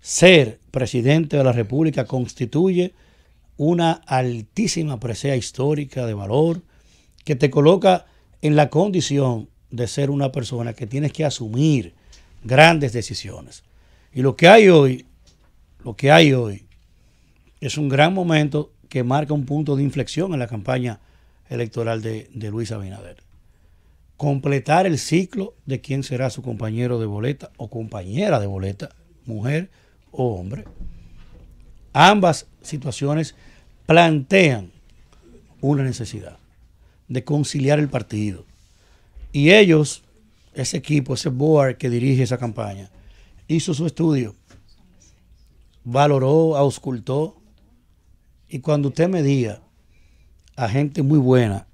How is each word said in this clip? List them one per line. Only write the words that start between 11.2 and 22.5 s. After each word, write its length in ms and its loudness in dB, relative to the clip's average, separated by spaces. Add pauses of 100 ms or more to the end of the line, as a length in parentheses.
asumir 680 -2 (480)
grandes 500 4
decisiones. 680 -12 (500)
Y 100 -4
lo 120 2
que 140 6
hay 200 10
hoy, 380 4 (760)
lo 100 -10
que 160 0
hay 220 8
hoy 320 -4 (960)
es 180 -6
un 100 -2
gran 240 2
momento 600 -2 (160)
que 160 -4
marca 300 -2
un 120 -4
punto 300 -2
de 80 0
inflexión 480 -4
en 80 -4
la 80 -6
campaña 500 -6 (500)
electoral 540 -6
de, 320 -10
de 160 -10